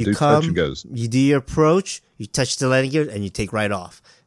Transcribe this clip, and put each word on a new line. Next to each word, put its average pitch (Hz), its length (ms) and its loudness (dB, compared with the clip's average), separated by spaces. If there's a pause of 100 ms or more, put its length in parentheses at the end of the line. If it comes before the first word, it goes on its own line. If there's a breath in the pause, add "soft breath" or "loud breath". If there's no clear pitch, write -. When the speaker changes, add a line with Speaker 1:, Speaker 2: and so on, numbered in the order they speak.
Speaker 1:
you - 60 0
Speaker 2:
Do 104 80 2
Speaker 1:
come, 147 260 4
Speaker 2:
touch 160 80 0
and 87 80 -2
goes. 76 360 -2
Speaker 1:
you 120 160 -4
do 123 100 0
your 139 200 4
approach, 156 640 0 (160)
you 107 80 -12
touch - 300 -2
the 135 120 -2
landing 131 220 2
gear, 151 180 0
and 104 140 -6
you 95 80 -4
take 101 220 -6
right 107 180 -2
off. 90 320 -8 (240 soft breath)